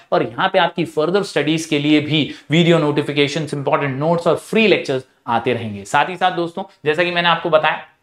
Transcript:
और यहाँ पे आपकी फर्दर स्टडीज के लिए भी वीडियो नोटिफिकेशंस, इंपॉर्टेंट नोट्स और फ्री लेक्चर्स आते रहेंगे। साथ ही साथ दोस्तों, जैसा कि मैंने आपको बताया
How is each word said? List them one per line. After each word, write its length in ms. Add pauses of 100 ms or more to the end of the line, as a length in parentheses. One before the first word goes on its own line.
(120)
और 100
यहाँ 300
पे 60
आपकी 260
फर्दर 380
स्टडीज 440
के 120
लिए 220
भी 300 (200)
वीडियो 280
नोटिफिकेशंस, 760
इंपॉर्टेंट 440
नोट्स 280
और 140
फ्री 260
लेक्चर्स 380 (240)
आते 240
रहेंगे। 320
साथ 240
ही 80
साथ 160
दोस्तों, 320 (200)
जैसा 200
कि 60
मैंने 180
आपको 220
बताया 360 (160)